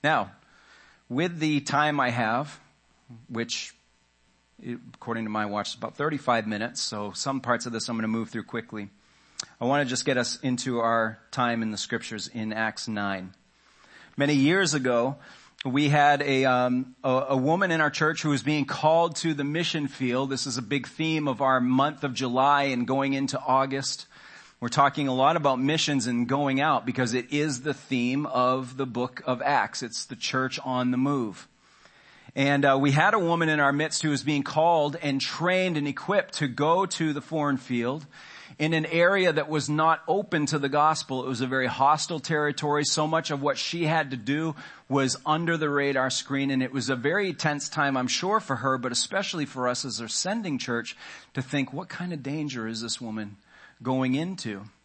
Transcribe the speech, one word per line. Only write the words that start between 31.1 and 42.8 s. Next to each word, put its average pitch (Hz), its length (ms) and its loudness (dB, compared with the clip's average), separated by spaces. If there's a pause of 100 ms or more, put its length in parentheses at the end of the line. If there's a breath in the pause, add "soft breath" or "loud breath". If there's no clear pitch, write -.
And, 139 300 4
uh, 135 160 6
we 143 100 4
had 165 240 6
a 214 60 2
woman 170 280 2
in 151 120 2
our 139 120 6
midst 147 300 -2
who 156 80 0
was 131 140 0
being 143 180 2
called 156 580 2
and 139 200 -2
trained 180 560 0
and 147 100 -2
equipped 190 520 -2
to 147 100 0
go 160 380 2
to 160 260 -2
the 139 80 -6
foreign 147 360 -2
field 127 480 -4 (540 loud breath)
in 156 160 0
an 156 120 2
area 175 460 4
that 151 160 0
was 151 200 -2
not 156 380 2
open 165 400 0
to 156 120 0
the 139 100 0
gospel. 147 560 2
It - 40 -4
was 120 120 -4
a 131 60 0
very 131 200 0
hostile 147 540 2
territory. 147 640 0